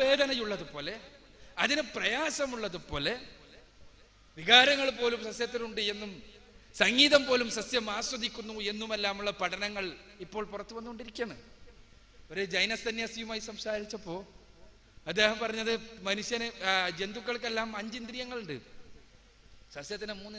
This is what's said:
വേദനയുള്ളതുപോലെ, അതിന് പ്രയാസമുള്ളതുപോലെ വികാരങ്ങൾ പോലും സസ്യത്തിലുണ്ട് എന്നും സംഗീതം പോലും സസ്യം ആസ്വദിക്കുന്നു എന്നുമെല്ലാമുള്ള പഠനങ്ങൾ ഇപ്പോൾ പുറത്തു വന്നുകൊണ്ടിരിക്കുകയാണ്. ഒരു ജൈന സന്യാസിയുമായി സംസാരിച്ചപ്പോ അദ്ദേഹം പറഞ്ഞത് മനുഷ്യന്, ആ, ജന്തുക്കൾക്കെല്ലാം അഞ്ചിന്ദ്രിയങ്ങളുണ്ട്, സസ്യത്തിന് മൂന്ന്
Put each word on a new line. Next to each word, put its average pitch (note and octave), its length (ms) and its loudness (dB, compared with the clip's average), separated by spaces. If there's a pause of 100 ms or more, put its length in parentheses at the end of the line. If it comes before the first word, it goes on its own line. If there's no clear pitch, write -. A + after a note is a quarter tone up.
വേദനയുള്ളതുപോലെ, G#3+ 920 2 (720)
അതിന് D4 180 4 (140)
പ്രയാസമുള്ളതുപോലെ G#3+ 1160 0 (1200)
വികാരങ്ങൾ B3+ 500 8 (120)
പോലും A#3 280 2
സസ്യത്തിലുണ്ട് A3+ 540 -4 (100)
എന്നും G#3 180 -8 (680)
സംഗീതം C4+ 480 8
പോലും B3 200 6 (100)
സസ്യം A3 280 -2 (120)
ആസ്വദിക്കുന്നു A3 560 -4 (160)
എന്നുമെല്ലാമുള്ള G#3 600 -2 (120)
പഠനങ്ങൾ G3 420 -2 (400)
ഇപ്പോൾ G#3+ 180 -6 (100)
പുറത്തു G3+ 240 -10
വന്നുകൊണ്ടിരിക്കുകയാണ്. A3+ 600 -8 (960)
ഒരു F3+ 100 -2 (120)
ജൈന G3 180 4 (140)
സന്യാസിയുമായി A3+ 640 -4
സംസാരിച്ചപ്പോ G#3 640 -6 (960)
അദ്ദേഹം G#3+ 320 6
പറഞ്ഞത് A3 300 0 (360)
മനുഷ്യന്, A3+ 400 -2 (220)
ആ, - 20 6 (260)
ജന്തുക്കൾക്കെല്ലാം A3+ 680 -2 (120)
അഞ്ചിന്ദ്രിയങ്ങളുണ്ട്, A3+ 760 -8 (1200)
സസ്യത്തിന് G3+ 460 -8
മൂന്ന് G#3+ 160 -12